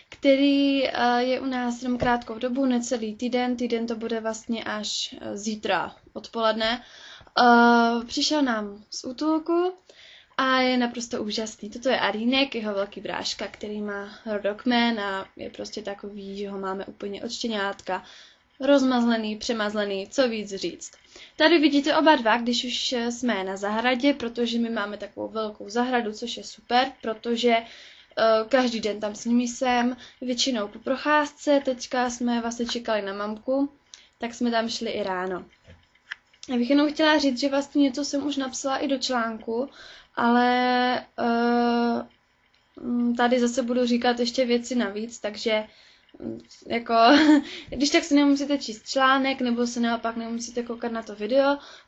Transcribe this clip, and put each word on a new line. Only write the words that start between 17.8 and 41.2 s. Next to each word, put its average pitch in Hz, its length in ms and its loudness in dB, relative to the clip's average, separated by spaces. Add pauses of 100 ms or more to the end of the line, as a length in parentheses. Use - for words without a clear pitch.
Rozmazlený, 240 760 4
přemazlený, 208 720 -4
co 254 220 2
víc 202 260 -6
říct. - 360 -8 (460)
Tady 320 220 6
vidíte 285 380 4
oba 311 180 6
dva, 233 220 2
když 240 280 -2
už, - 280 -4
eh, 233 180 -2
jsme 226 320 -2
na 190 140 -6
zahradě, 240 560 0
protože 233 460 -4
my 233 100 0
máme 208 280 -4
takovou 208 300 -10
velkou 208 420 -8
zahradu, 233 440 -2
což 233 240 -10
je 202 60 -14
super, 254 480 0 (100)
protože, 233 560 0
eh, 233 80 -4 (840)
každý 247 300 2
den 208 200 -4
tam 208 160 -6
s - 100 -14
nimi 240 220 2
jsem, 247 500 0 (240)
většinou 247 460 -2
po - 120 -18
procházce, 294 840 2
teďka 247 440 -2
jsme 240 320 -2
vlastně 233 240 -6
čekali 233 360 -2
na 196 120 -6
mamku, 220 560 -2 (480)
tak 233 160 -8
jsme 240 180 -2
tam 226 180 0
šli 226 220 -6
i 208 120 -4
ráno. 185 420 -4 (1040)
Já 254 80 -2
bych 240 120 0
jenom 285 200 4
chtěla 311 280 4
říct, 277 220 2
že 277 100 0
vlastně 277 320 0
něco 277 240 2
jsem 285 220 -4
už 285 100 -2
napsala 269 400 -4
i 302 100 -2
do 269 100 0
článku, 233 720 -4 (480)
ale, 240 300 4 (720)
eh, 240 880 0 (720)